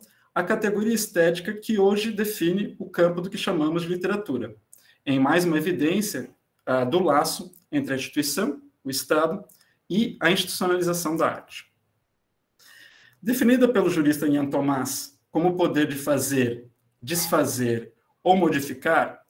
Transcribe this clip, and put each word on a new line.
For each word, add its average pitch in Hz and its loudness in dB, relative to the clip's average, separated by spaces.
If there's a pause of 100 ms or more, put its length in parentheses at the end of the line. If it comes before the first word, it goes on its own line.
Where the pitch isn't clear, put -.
(360)
a 185 0
categoria 214 0
estética 175 0
que 208 -2
hoje 208 2
define 202 -2
o - -10
campo 175 2
do 180 -6
que - -8
chamamos 165 -2
de 165 -6
literatura, 180 -4 (500)
em 135 2
mais 156 4
uma 160 2
evidência, 151 -2 (300)
ah, 127 0
do 139 0
laço 165 0 (180)
entre 135 -2
a - 0
instituição, 147 -4 (220)
o 135 -8
Estado, 160 0 (460)
e 208 -2
a 160 2
institucionalização 175 -2
da 156 0
arte. - -10 (1500)
Definida 247 4
pelo 190 2
jurista 151 2
Ian 143 2
Thomas 139 -2 (100)
como 165 2
o 175 0
poder 151 2
de 135 -6
fazer, 127 -2 (320)
desfazer 123 -2 (280)
ou 185 4
modificar, 151 0